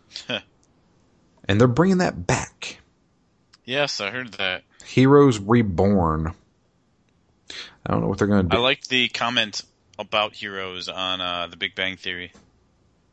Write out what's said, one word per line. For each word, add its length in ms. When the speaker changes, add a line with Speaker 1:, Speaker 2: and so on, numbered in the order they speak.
Speaker 1:
<laughs> 120
Speaker 2:
And 120
they're 80
bringing 300
that 300
back. 500
Speaker 1:
Yes, 360
I 100
heard 240
that. 280
Speaker 2:
Heroes 560
Reborn. 920
I 80
don't 100
know 40
what 120
they're 100
gonna 160
do. 120
Speaker 1:
I 40
liked 280
the 200
comment 540
about 360
Heroes 540
on, 320
uh, 280
The 80
Big 180
Bang 220
Theory. 360